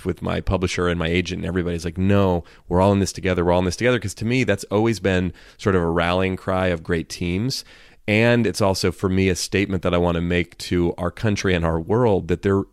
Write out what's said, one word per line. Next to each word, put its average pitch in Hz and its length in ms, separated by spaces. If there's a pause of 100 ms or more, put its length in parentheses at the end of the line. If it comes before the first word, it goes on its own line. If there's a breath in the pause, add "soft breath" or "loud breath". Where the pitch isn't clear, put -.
with 90 160
my 90 220
publisher 90 440
and 87 120
my 82 100
agent 87 320
and 85 80
everybody's 85 380
like, 85 100
"No, 92 480 (240 soft breath)
we're 90 140
all 101 100
in 98 60
this 95 140
together. 90 300
We're 87 100
all 90 80
in 92 40
this 90 120
together." 123 220
'Cause 101 180
to 107 100
me, 123 180
that's 98 200
always 107 360
been 92 320 (240 soft breath)
sort 98 180
of 90 80
a 82 80
rallying 90 460
cry 92 300
of 87 160
great 82 260
teams. 92 560 (420 soft breath)
And 117 400
it's 92 140
also, 95 320
for - 160
me, 95 220
a 90 40
statement 95 480
that 87 120
I 87 40
wanna 87 220
make 87 380
to 87 400
our 87 120
country 101 440
and 85 100
our 82 160
world 95 480
that 87 140
there, 98 300